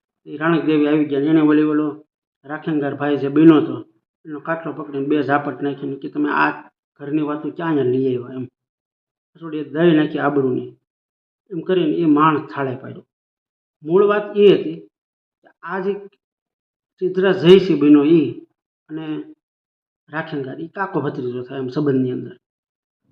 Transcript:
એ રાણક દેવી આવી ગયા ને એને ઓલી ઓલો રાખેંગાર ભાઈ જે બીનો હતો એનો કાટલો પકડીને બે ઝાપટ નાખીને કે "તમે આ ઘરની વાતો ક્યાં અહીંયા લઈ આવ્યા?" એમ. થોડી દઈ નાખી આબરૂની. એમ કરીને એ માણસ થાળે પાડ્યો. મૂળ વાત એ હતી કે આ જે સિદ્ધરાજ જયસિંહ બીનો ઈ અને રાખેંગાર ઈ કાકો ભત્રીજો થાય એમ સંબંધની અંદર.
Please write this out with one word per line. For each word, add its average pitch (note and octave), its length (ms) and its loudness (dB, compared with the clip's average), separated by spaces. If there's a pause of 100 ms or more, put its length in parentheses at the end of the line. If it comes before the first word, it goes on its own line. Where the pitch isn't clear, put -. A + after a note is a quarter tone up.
(260)
એ D#3 100 -14
રાણક D#3 280 0
દેવી D3+ 220 2
આવી D3+ 180 2
ગયા C#3 160 -2
ને C#3+ 60 0
એને D#3+ 140 4
ઓલી D3+ 220 4
ઓલો D3+ 420 -2 (400)
રાખેંગાર D3 500 -4
ભાઈ C#3+ 220 -2
જે C3 120 -4
બીનો D3+ 320 8
હતો B2 240 -4 (420)
એનો D3+ 140 -14
કાટલો D#3+ 320 -8
પકડીને C#3+ 340 -8
બે D3 160 0
ઝાપટ C#3+ 400 -4
નાખીને C#3 340 -6
કે D3+ 120 -12
"તમે D3 220 -4
આ D3+ 300 -2 (360)
ઘરની C#3+ 260 -4
વાતો D3 280 -6
ક્યાં E3 180 -6
અહીંયા C#3+ 160 0
લઈ B2+ 320 0
આવ્યા?" B2 180 -12
એમ. B2+ 120 -10 (920)
થોડી D#3 240 -10
દઈ D#3 320 2
નાખી D3+ 220 0
આબરૂની. C#3 580 -2 (720)
એમ F3+ 100 -8
કરીને D#3+ 320 0
એ E3+ 120 -2
માણસ D3+ 360 4 (100)
થાળે C3+ 260 -6
પાડ્યો. B2 300 -18 (760)
મૂળ E3+ 220 2
વાત G#3 320 -2
એ G3+ 240 6
હતી E3 200 -10 (600)
કે - 60 -20 (140)
આ F3+ 180 -10
જે F#3+ 140 -4 (1040)
સિદ્ધરાજ F3+ 480 0
જયસિંહ F3 340 6
બીનો D3 240 8
ઈ D3+ 420 2 (420)
અને D#3 360 -10 (840)
રાખેંગાર C#3+ 520 -10
ઈ E3 80 -12
કાકો F#3+ 320 -6
ભત્રીજો B2+ 420 -6
થાય C3+ 160 -12
એમ B2+ 100 -8
સંબંધની C3 420 -2
અંદર. B2+ 260 -10 (760)